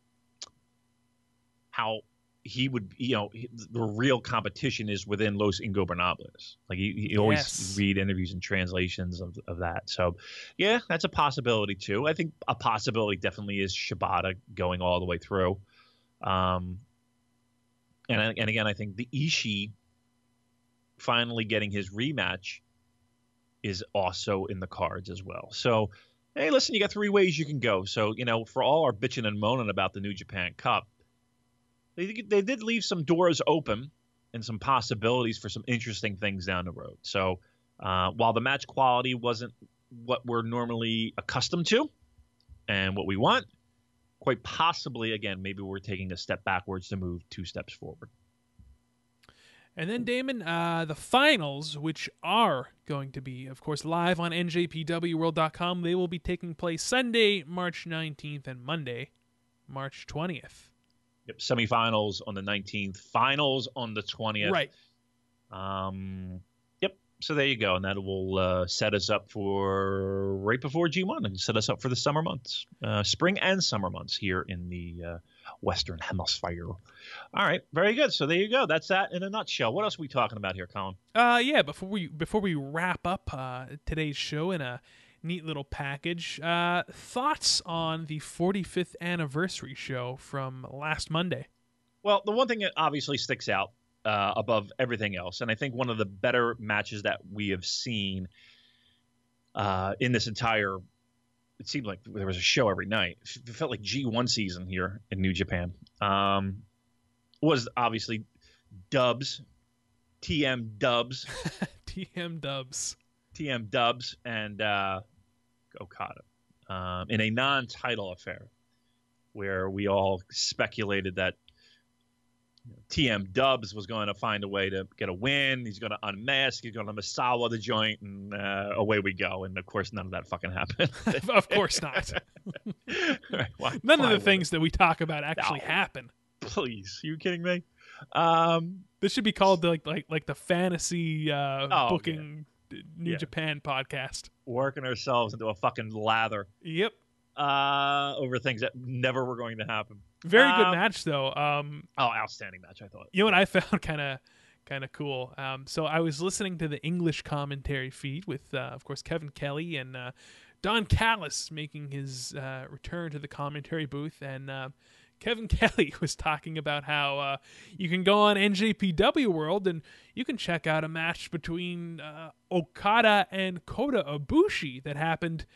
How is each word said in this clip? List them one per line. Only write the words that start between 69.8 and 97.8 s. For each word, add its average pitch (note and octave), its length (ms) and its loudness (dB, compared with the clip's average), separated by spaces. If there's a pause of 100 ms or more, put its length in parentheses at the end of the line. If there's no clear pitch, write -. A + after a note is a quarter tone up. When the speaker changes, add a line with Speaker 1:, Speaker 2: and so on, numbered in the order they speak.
Speaker 1:
right G#2+ 240 0
before D#3+ 280 0
G F3 160 0
one B3 220 -4
and F#2+ 120 -6
set A2 180 0
us A2 120 0
up G2 140 -2
for C3+ 60 0
the B2+ 80 -2
summer D3+ 260 2
months, - 440 -6 (160)
uh, G#2+ 200 0
spring F3+ 360 2
and F#3+ 240 2
summer F#2 280 0
months - 260 -6
here F#2 300 0
in F2 240 -6
the, F2 260 -8 (100)
uh, E2+ 120 -8 (420)
Western - 380 -2
Hemisphere. F2 720 -4
All F2 100 -8 (560)
right, F#3 280 2 (100)
very G3 220 4
good. C4+ 180 4
So D3 140 2
there E3 100 4
you G#3 140 2
go. B3+ 160 4
That's D#3 220 0
that F#3+ 240 2
in F3 100 -4
a G3 80 -6
nutshell. F3+ 420 -2
What G3 120 0
else G#3 140 -2
are D#3+ 40 -6
we C#3 60 -8
talking A2 280 0
about G2 200 -4
here, F2+ 100 -8
Colin? F#2+ 300 -6 (180)
Speaker 2:
Uh, A#3+ 280 6
yeah. C4 200 4
Before F3 260 -4
we, G3 200 -2
before E3 320 -2
we F#3 140 0
wrap D#3+ 520 -2
up, F#3 260 -4
uh, C3 340 -8 (200)
today's D#3 300 -2
show D#3 340 -2
in F3+ 100 -2
a B2 200 -6 (420)
neat E3 220 -4
little D3 200 -6
package, D#3 760 -6
uh, F3 500 2
thoughts - 760 0
on E3 420 -2
the D3+ 120 -6
forty-fifth F3+ 840 -2
anniversary E3 720 -2
show B2+ 440 -6
from C3 520 -8
last D3+ 400 -4
Monday? D#3+ 360 -2 (560)
Speaker 1:
Well, G3+ 240 6
the G#3 60 6
one B3 160 6
thing A3+ 100 0
that G3 180 0
obviously C#3+ 400 2
sticks - 320 -2
out, G2 220 2 (340)
uh, G2+ 320 4
above G#2+ 440 0
everything G#2+ 360 0
else, F2+ 240 -6
and A#2 100 -2
I A2+ 40 2
think B2+ 200 -4
one B2 160 -2
of A2 60 -2
the A2 100 2
better A#2+ 520 2
matches G#2 460 -2
that G#2 160 0 (120)
we G#2 180 -2
have F#2 140 -2
seen, G2 640 -4 (1300)